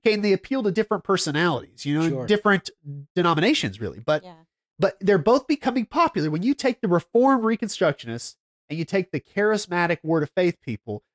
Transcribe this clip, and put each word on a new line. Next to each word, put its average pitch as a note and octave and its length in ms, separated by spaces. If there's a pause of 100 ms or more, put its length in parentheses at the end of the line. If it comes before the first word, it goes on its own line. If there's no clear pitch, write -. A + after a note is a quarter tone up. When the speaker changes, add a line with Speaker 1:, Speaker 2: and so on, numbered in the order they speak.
Speaker 1:
Okay, G#3+ 120
and G#3 100
they G3+ 80
appeal C4 300
to G3+ 80
different G#3 320
personalities, D#3+ 840
you C#3+ 160
know, E3 80
Speaker 2:
Sure. C3 160
Speaker 1:
different G#3 460 (440)
denominations, E3 640
really. F#2 200
But, D3+ 240
Speaker 3:
Yeah. F3+ 100 (460)
Speaker 1:
but F#3 200
they're G3 200
both A#3+ 280
becoming B3+ 380
popular. A3+ 460
When D#3+ 120
you C4 120
take - 260
the A3 60
Reformed A#3 560
Reconstructionists F3 920 (340)
and D#3 100
you E3 60
take F#3 260
the - 80
charismatic F3 840
Word D#3 200
of D3 120
Faith F3+ 260
people G#2+ 420 (120)